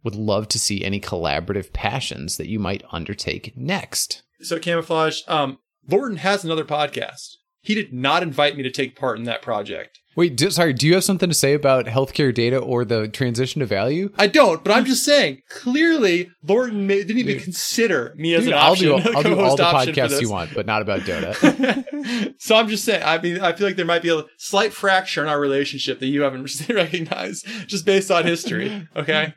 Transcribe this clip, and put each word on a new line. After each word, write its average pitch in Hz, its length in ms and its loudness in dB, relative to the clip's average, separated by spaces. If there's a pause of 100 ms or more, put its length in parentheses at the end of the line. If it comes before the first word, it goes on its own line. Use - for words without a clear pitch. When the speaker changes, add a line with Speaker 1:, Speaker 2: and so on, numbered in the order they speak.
Speaker 1:
Would 104 120 -6
love 107 340 0
to - 100 -2
see 101 240 -2
any 98 180 -2
collaborative 87 720 -4
passions 104 640 -6
that 78 100 -8
you 107 120 -4
might 98 320 -4
undertake - 680 -8
next. - 640 -6 (200)
Speaker 2:
So 165 180 -6
Camouflage, 165 680 -2
um, 143 300 -2 (300)
Lorton 214 300 0
has 190 260 0
another 160 220 -2
podcast. - 720 -6 (260)
He 208 140 -2
did 202 180 -6
not 139 300 0
invite 147 320 0
me 139 80 -8
to 127 80 -4
take 131 240 -4
part 123 220 -2
in 120 80 -8
that 117 160 -6
project. 104 580 -6 (160)
Speaker 1:
Wait, 165 200 2
do, 151 140 2
sorry, 165 240 2
do 135 140 2
you 170 80 8
have 190 80 2
something 185 260 2
to 156 60 0
say 139 180 4
about 135 320 4
healthcare 135 480 0
data 120 240 2
or 123 260 0
the 110 260 0
transition 123 500 -2
to 131 60 0
value? 131 520 -2
Speaker 2:
I 208 100 4
don't, 196 360 4
but 196 120 0
I'm 240 100 4
just 262 200 0
saying, 240 440 2
clearly, 247 800 0 (140)
Lorton 208 440 0
may, 196 160 2
didn't 226 160 0
even - 160 0
Speaker 1:
Dude. - 80 -10
Speaker 2:
consider 180 720 -2
me 165 180 0
as 220 80 4
Speaker 1:
Dude, 247 100 2
Speaker 2:
an 147 60 4
Speaker 1:
I'll 156 120 8
Speaker 2:
option, 185 160 4
<laughs> - 0 -
Speaker 1:
do, 143 80 6
Speaker 2:
a - 20 4
Speaker 1:
I'll - 260 2
do - 80 4
all - 40 4
Speaker 2:
co-host 143 220 4
Speaker 1:
the 175 80 4
Speaker 2:
option 151 280 2
for 135 80 0
Speaker 1:
podcasts 120 80 2
Speaker 2:
this. 139 120 0
Speaker 1:
you 117 80 0
want, 87 240 -4
but 101 120 -4
not 107 160 0
about 98 200 -2
Dota. 143 920 0
Speaker 2:
<laughs> 294 40 -10 (460)
So 220 140 2
I'm 220 140 4
just 214 160 -4
saying, 202 180 0
I 165 180 2
mean, 175 200 -4
I 180 100 2
feel 202 160 0
like 185 80 -2
there 180 100 -2
might 170 160 2
be 170 80 -2
a 156 140 2 (140)
slight 202 360 0
fracture 190 480 0
in 151 60 -2
our 147 120 0
relationship 139 600 -2
that 131 80 -4
you 143 140 0
haven't 135 480 -4
<laughs> - 0 -
recognized, 185 760 -4 (220)
just 180 180 -6
based 196 240 2
on 170 160 4
history, 175 680 -4
okay? 156 420 -2